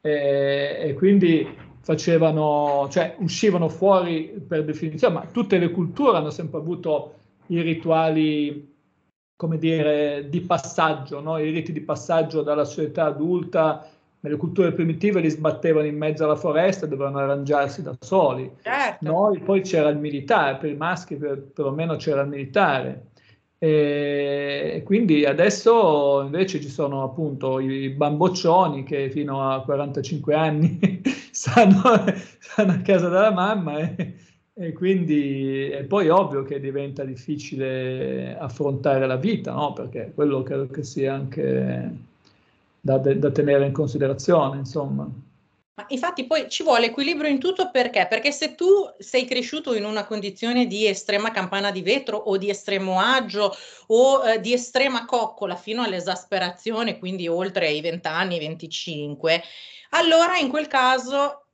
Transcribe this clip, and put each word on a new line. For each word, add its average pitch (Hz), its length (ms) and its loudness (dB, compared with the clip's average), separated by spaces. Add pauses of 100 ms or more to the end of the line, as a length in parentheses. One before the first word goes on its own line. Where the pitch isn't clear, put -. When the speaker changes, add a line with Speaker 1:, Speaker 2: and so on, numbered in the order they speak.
Speaker 1:
e, 139 800 0
e 151 120 -2
quindi 180 520 6 (340)
facevano, 151 1080 2
cioè 170 280 -2
uscivano 175 500 2
fuori 180 800 0
per 156 160 0
definizione, 156 500 -2
ma - 160 -6
tutte 214 280 2
le 170 120 2
culture 190 460 2
hanno 151 140 -2
sempre 160 280 -8
avuto 160 560 -4 (340)
i 170 120 0
rituali, 160 1120 0 (640)
come 160 220 -4
dire, 147 720 0
di 175 100 -2
passaggio, 156 800 -2
no? 156 180 -4
I 156 120 -2
riti 160 220 -4
di 151 100 -6
passaggio 160 600 -2
dalla 147 220 0
società - 420 -4
adulta, 160 800 0 (340)
nelle 151 160 -6
culture 170 360 0
primitive 175 480 0
li 160 80 2
sbattevano 156 580 2
in 147 120 -4
mezzo 156 260 -2
alla 151 120 4
foresta, 160 500 0
dovevano 139 320 -4
arrangiarsi 139 640 0
da 147 180 -8
soli. 131 500 2 (120)
Speaker 2:
Certo. 247 420 -2
Speaker 1:
Noi 175 360 2
poi 196 200 2
c'era 165 300 2
il 147 80 0
militare, 143 580 0
per 151 140 -6
i 147 60 -8
maschi 160 400 -6
per, 143 220 -6
perlomeno 147 580 -4
c'era 139 260 -2
il 139 60 -2
militare. 139 800 -2 (580)
E 143 1160 0
quindi 180 400 4
adesso 156 960 4
invece 165 400 -2
ci 143 80 -10
sono 139 340 -4
appunto 135 580 -4
i 135 280 -2
bamboccioni 151 960 2
che 139 240 -4
fino 135 420 -2
a 135 120 -2
quarantacinque 143 720 -2
anni 160 680 2
<laughs> - 320 -6
stanno, 196 480 6 (600)
stanno 196 320 0
a 180 100 0
casa 180 260 4
della 196 240 4
mamma 180 460 -2
e, - 380 -6 (360)
e 170 220 -10
quindi, 143 960 0
e 139 140 -8
poi 190 260 2
ovvio 156 320 4
che 139 180 -6
diventa 139 440 -6
difficile 131 1300 -6
affrontare 139 680 0
la 131 100 0
vita, 143 380 -2
no? 139 180 -2
Perché 127 420 -10
quello 143 280 0
credo 135 240 -4
che 135 160 -10
sia 135 320 -4
anche 65 760 -2 (920)
da, 135 160 2
da 139 320 2
tenere 139 340 4
in 139 80 0
considerazione, 139 840 0
insomma. 139 500 -6 (680)
Speaker 2:
Ma 208 120 -14
infatti 277 400 -6
poi 311 200 0
ci - 140 -6
vuole 240 240 4
equilibrio 294 420 -2
in 277 120 2
tutto 370 320 -2
perché? 247 360 2
Perché 233 220 0
se 294 240 -6
tu 339 120 -2 (340)
sei 254 240 -2
cresciuto 254 500 -4
in 208 100 -2
una 214 220 -4
condizione 220 600 -2
di 208 180 -2
estrema 202 460 -2
campana 196 400 -2
di 185 100 -6
vetro 214 340 -2
o 208 200 -2
di 196 120 -2
estremo 190 520 -2
agio 208 520 0 (360)
o, 262 360 6
eh, 226 160 4
di 208 120 -2
estrema 247 520 0
coccola 208 520 -4
fino 220 260 -6
all'esasperazione, 185 1160 -4
quindi 180 260 -6
oltre 180 460 0
i 151 80 -2
venti 170 260 -6
anni, 170 320 -2
venticinque, 160 1040 -4 (480)
allora 330 480 4
in 285 100 0
quel 294 200 -4
caso 262 840 0